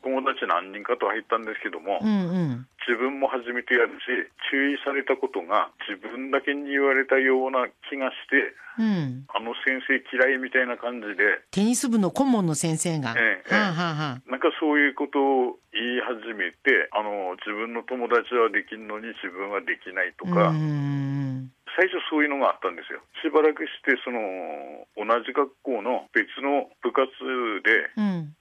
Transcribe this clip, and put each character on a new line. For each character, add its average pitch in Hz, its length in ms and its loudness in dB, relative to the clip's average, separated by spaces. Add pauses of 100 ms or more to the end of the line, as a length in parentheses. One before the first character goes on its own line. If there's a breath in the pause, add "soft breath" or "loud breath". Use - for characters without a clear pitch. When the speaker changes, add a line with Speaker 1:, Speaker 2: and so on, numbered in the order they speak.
Speaker 1:
友 131 220 0
達 127 220 -2
何 92 260 -2
人 101 100 -14
か - 140 -2
と 110 100 0
入 107 140 0
っ - 20 -18
た - 140 0
ん 113 80 -4
で 107 100 -8
す - 60 -10
け 107 80 -8
ど 87 100 -8
も、 92 240 -2
Speaker 2:
う 214 60 0
ん - 0 -
う 214 40 4 (440)
ん。 127 120 -12 (200)
Speaker 1:
自 117 80 2
分 135 240 -2
も 135 80 2
初 123 240 -4
め 123 100 -4
て 131 120 0
や 120 100 6
る 107 60 0 (100)
し、 - 320 -4 (180)
注 139 220 2
意 135 100 -4
さ 139 100 -2
れ 139 120 -2
た 135 120 2
こ 131 120 -2
と 95 140 -4
が 95 280 0 (160)
自 101 140 -8
分 131 300 -8
だ 135 100 2
け 143 140 -2
に 143 160 -6
言 139 120 2
わ 139 120 6
れ 131 100 4
た 135 140 4
よ 131 300 4
う - 20 -2
な 127 180 0 (220)
気 139 80 -6
が 131 120 -2
し - 60 -14 (140)
て、 - 240 2 (240 loud breath)
Speaker 2:
う 226 40 2
ん。 143 420 0 (100)
Speaker 1:
「あ 107 60 0
の 117 140 -6 (120)
先 131 200 0
生 131 160 2 (140)
嫌 131 200 6
い」 - 20 -2
み 127 120 -6
た 127 120 4
い 127 40 2
な 120 120 -4
感 123 240 -6
じ 104 120 -8
で。 101 360 4
Speaker 2:
テ 196 140 2
ニ 247 120 4
ス 277 120 0
部 226 100 4
の 190 120 4
顧 - 140 2
問 226 220 4
の 156 80 2
先 160 240 0
生 160 200 0
が。 120 200 -2
Speaker 1:
え - 20 4
え、 107 300 2
え - 40 4
え。 - 0 -
Speaker 2:
は 208 140 4
あ 170 60 -2
は 170 160 0
あ 156 40 -4
は 143 320 -4
あ。 - 40 -14
Speaker 1:
な 131 80 -4
ん - 20 -8
か 160 180 4
そ 151 160 2
う 147 40 4
い 143 100 6
う 135 60 -2
こ 143 140 -4
と 143 120 0
を 135 380 2 (140)
言 120 260 -2
い - 20 0
始 113 340 -6
め 92 180 -4
て、 107 400 2
あ 104 100 0
の、 98 420 -4
自 107 80 -6
分 113 220 -6
の 117 80 -6
友 123 260 -4
達 117 260 2
は 113 160 4
で 101 140 -2
き 110 120 -12
ん 110 120 -14
の 107 120 -8
に 113 80 -12
自 104 200 -10
分 95 220 -8
は 98 100 -2
で 87 180 -6
き 92 140 -16
な 92 120 -2
い 90 120 -6
と - 80 -14
か。 175 240 4
Speaker 2:
う 160 60 2
ん - 20 0
う - 20 0
ん 156 40 0
う - 20 0
ん 151 60 0
う 147 40 0 (680)
ん。 127 80 -16 (240)
Speaker 1:
最 180 100 2
初 185 140 -4 (100)
そ 156 80 0
う 147 60 4
い - 20 2
う - 40 -2
の 139 80 -2
が 113 120 4
あ - 40 -2
っ - 60 -8
た 95 100 -2
ん 85 60 -14
で 80 100 -14
す - 60 -12
よ。 - 60 -10 (240)
し 160 80 0
ば 151 120 6
ら 151 120 6
く 156 120 -8
し - 40 -10 (140)
て、 139 180 4
そ 131 80 -6
の、 120 80 -4 (800)
同 104 100 -6 (160)
じ 127 100 -8
学 139 300 0
校 123 180 -2
の 117 300 -2
別 110 160 2 (160)
の 139 240 0 (160)
部 120 80 0
活 135 160 2 (560)
で、 107 320 4
Speaker 2:
う 214 80 -2
ん。 170 380 -2